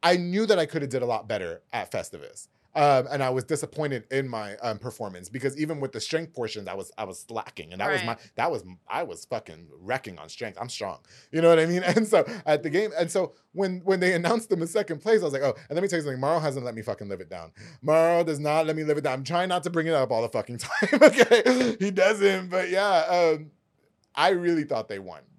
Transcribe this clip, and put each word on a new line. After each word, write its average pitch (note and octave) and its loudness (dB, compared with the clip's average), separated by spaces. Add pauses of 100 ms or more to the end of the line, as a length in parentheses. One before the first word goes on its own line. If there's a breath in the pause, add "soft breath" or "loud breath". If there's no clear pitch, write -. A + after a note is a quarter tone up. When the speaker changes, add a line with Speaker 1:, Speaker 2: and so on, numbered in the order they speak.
Speaker 1:
I F3+ 4
knew F3+ -2
that G3+ 4
I D#3+ 0
coulda D3 -4
did C3 -4
a A#2+ -4
lot G#2+ -4
better F#2 -6 (100)
at G#2+ -6
Festivus. - -12 (240)
Um, C#3+ 4
and C#3 -4
I C3 0
was C3 -2
disappointed D3 -4
in C3+ -2
my, G#2+ -8
um, A2 -4
performance G2 -10
because C3 -6
even D3+ -4
with C3+ -4
the A#2 -10
strength D#3+ -6
portions, G#2+ -8
I F2+ -8
was, G2 -10
I A2 -8
was F#2+ -10
slacking, G2 -12
and F#2 -10
that C#3 -2
was F#3 -2
my, A#2 -4
Speaker 2:
Right. - -12
Speaker 1:
that B2+ 0
was, A#2+ -6 (260)
I C#3+ -4
was F#2 -12
fucking E2+ -10 (140)
wrecking G2 -6
on E2 -18
strength. G#2 -12
I'm B2 -10
strong, F#2+ -10 (340 soft breath)
you D#3+ 0
know E3+ 8
what E3 10
I D#3+ 4
mean? F3 0
<laughs> F3+ 2
And A3 4
so G3+ 6 (220 loud breath)
at F#3+ 2
the D#3 -4
game, G#3+ 0
and E3+ -2
so F#3 -2 (220 soft breath)
when, F#3 -4
when F#3+ 2
they F#3 4
<laughs> E3+ 2
announced A3+ 0
them F3+ 0
in E3+ -4
second G3 -4
place, A3 4
I F3 -2
was D3 0
like, C#3 -2
"Oh." C3+ 0 (120 loud breath)
And C#3+ -8
let F3 0
me G3+ -2
tell F3 -2
you D#3 -4
something, C3 -6
Morrow D#3 2
hasn't C#3 -4
let A#2 -8
me A2 -10
fucking G#2 -8
live F#2+ -8
it F2 -16
down. E2+ -14 (320 loud breath)
Morrow E3 4
does D#3 -2
not D3+ 0
let D#3 -2
me D#3 -6
live D3+ 0
it D3 -8
down. C3+ -2
I'm C3+ -8
trying F3 -2
not F3+ -2
to F3 -4
bring E3 -2
it E3 0
up B2+ 2
all A2+ 0
the A#2 -2
fucking A#2+ -6
<laughs> - -
time, - 2
okay? A#3+ 6
He G3 -2
doesn't, F#3+ 2
but F3+ -2
yeah, F3+ 2
um, D3+ -10 (640)
I D#3+ 4
really F3 2
thought A#2 -4
they G2 -8
won. E2+ -16 (160)